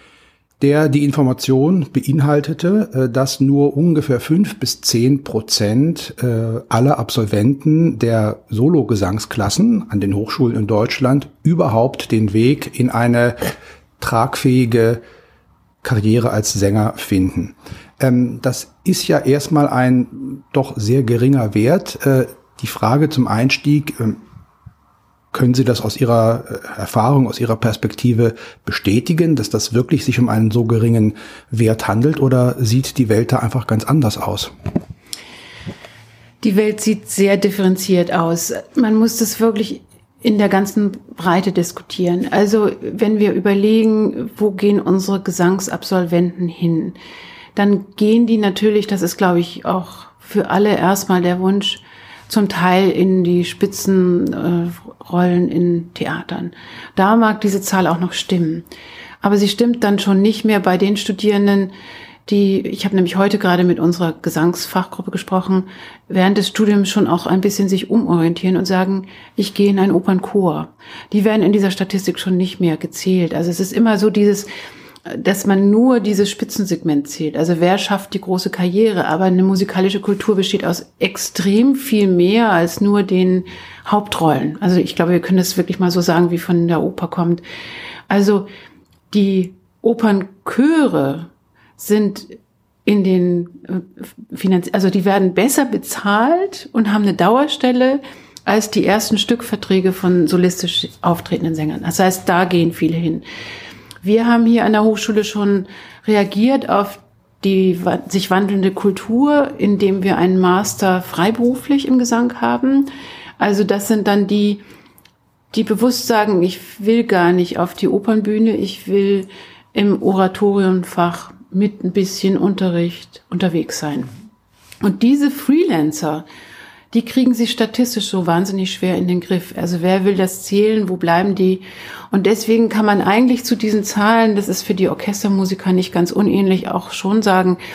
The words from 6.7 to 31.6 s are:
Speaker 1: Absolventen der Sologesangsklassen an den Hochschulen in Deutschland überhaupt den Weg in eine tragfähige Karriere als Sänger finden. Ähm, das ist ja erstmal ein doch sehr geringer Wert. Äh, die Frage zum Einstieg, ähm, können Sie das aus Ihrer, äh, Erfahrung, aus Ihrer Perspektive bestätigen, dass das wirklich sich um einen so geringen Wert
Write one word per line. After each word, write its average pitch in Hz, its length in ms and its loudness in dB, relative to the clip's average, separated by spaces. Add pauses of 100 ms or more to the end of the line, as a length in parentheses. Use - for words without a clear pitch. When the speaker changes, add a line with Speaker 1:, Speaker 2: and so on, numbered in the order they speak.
Speaker 1:
Absolventen 120 1000 0
der 110 520 0
Sologesangsklassen 113 1400 0
an 104 120 -2
den 98 120 0
Hochschulen 117 440 0
in 107 100 -2
Deutschland 123 600 0 (140)
überhaupt 151 680 0
den 110 220 0
Weg 123 440 0
in 123 120 2
eine 120 480 2 (640)
tragfähige 120 1000 2 (800)
Karriere 110 500 0
als 107 200 -2
Sänger 104 460 0
finden. 92 580 -2 (460)
Ähm, 123 400 2
das - 420 -6
ist - 240 -2
ja 156 120 2
erstmal 143 500 0
ein 127 840 0
doch - 240 -2
sehr 117 280 0
geringer 120 500 2
Wert. 120 520 0
Äh, 131 200 2 (360)
die 117 60 -6
Frage 139 400 0
zum 131 220 0
Einstieg, 135 720 0
ähm, 110 160 -2 (1120)
können 123 220 2
Sie 131 100 2
das 117 180 -2
aus - 200 -6
Ihrer, 117 480 2
äh, - 300 -12
Erfahrung, 120 480 2
aus 107 120 -8
Ihrer 113 160 -2
Perspektive 113 800 0 (300)
bestätigen, 156 680 0
dass 110 140 -4
das 110 240 -4
wirklich 123 320 0
sich 120 140 0
um 120 100 2
einen 110 220 2
so 120 140 0
geringen 113 480 2 (380)
Wert 110 360 0